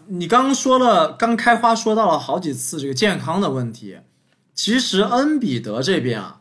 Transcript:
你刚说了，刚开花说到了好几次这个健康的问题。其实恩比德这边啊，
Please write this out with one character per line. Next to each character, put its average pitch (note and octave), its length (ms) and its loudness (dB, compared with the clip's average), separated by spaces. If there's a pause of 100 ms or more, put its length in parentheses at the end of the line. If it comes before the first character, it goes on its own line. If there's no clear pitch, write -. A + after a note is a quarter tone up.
你 F3+ 180 -6
刚 B3+ 300 2
说 B3+ 240 2
了， F#3 320 4
刚 A#3 240 0
开 A3+ 220 2
花 A3+ 180 4
说 A3 180 -2
到 G#3+ 160 2
了 D#3 80 2
好 C#3 220 -4
几 D#3+ 140 -6
次 C3+ 260 -8
这 C#3 80 -6
个 C3+ 60 -4
健 E3+ 260 0
康 D#3+ 220 -4
的 E3 100 0
问 B2 220 -4
题。 F#2+ 240 -16 (580)
其 A3 220 -2
实 G3+ 260 0
恩 C4+ 360 0
比 D3 180 -2
德 A2 240 -6
这 E3 200 0
边 A#2 180 -4
啊， E2+ 220 -12